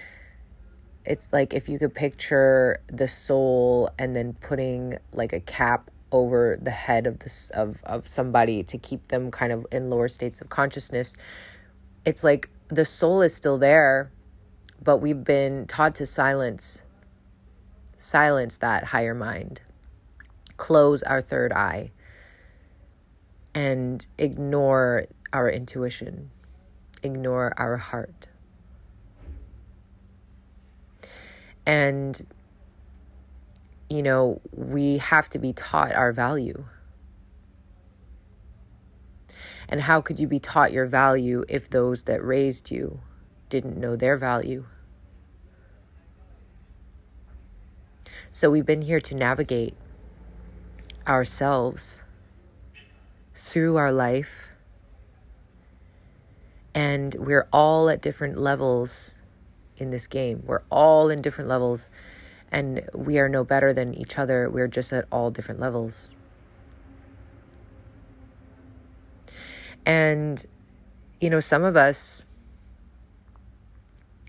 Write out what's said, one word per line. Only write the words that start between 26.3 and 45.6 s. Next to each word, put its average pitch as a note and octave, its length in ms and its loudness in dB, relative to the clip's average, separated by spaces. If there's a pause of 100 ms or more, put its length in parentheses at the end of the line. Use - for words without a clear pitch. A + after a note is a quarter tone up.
ignore B2+ 540 -2
our A#2+ 200 -2
heart. - 500 -10 (3500)
And, C#3 540 0 (1700)
you D3+ 140 -2
know, C3 380 2 (120)
we C#3+ 460 0
have D3+ 320 2
to D3 80 -6
be C3 140 -4
taught - 420 -2
our B2 180 2
value. B2+ 520 -2 (3000)
And D3 120 -4
how D#3 200 4
could D#3+ 180 -6
you D3+ 80 0
be C#3+ 120 -2
taught - 340 2
your C3 140 0
value C3 600 2
if - 220 -6
those B2 340 0
that - 200 -4
raised C3 460 -2
you B2 300 -8 (500)
didn't C3 260 -4
know A#2+ 200 -4
their B2+ 200 2
value? B2+ 480 -2 (3750)